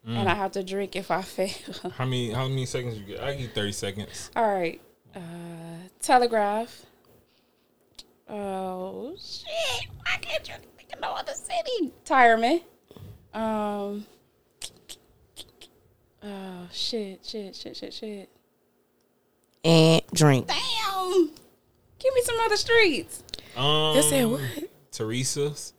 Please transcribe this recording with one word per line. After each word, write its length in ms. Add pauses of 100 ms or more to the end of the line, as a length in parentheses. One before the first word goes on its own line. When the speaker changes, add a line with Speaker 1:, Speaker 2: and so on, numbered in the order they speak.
Speaker 1:
and 220
Speaker 2:
Mm. 20
Speaker 1:
I 40
have 180
to 100
drink 340
if 140
I 120
fail. 280 (220)
<laughs> 240
Speaker 2:
How 80
many, 260
how 180
many 160
seconds 320
you 80
get? 160
I 120
give 80
you 80
thirty 240
seconds. 640
Speaker 1:
All 120
right. 320 (340)
Uh, 60 (800)
Telegraph. 800 (1500)
Oh, 920
shit. 680 (160)
Why 160
can't 280
you 60 (220)
think 180
of 60
no 120
other 220
city? 580 (120)
Tireman. 580 (720)
Um, 720 (2250)
oh, 500
shit, 520
shit, 300
shit, 220
shit, 180
shit. 340 (1400)
Speaker 3:
And 380 (120)
drink. 340
Speaker 1:
Damn. 800 (680)
Give 160
me 80
some 180
other 160
streets. 680 (340)
Speaker 2:
Um, 400
Speaker 3:
They 60
said 240
what? 140 (520)
Speaker 2:
Teresa's. 840